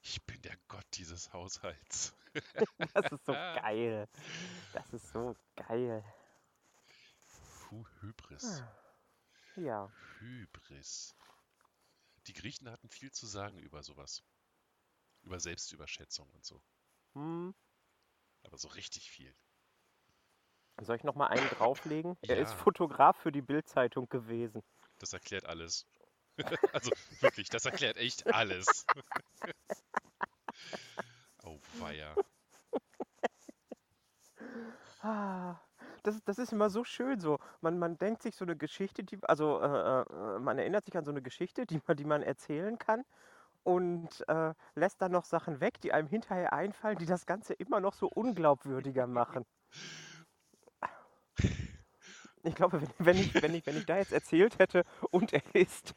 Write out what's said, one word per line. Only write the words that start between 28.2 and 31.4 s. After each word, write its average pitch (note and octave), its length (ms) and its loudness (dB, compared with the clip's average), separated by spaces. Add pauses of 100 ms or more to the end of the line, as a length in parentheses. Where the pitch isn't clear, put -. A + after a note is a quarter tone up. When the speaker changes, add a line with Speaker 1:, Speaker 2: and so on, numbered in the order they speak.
Speaker 1:
alles. F#2+ 540 2
<laughs> - 1120 -8 (1800)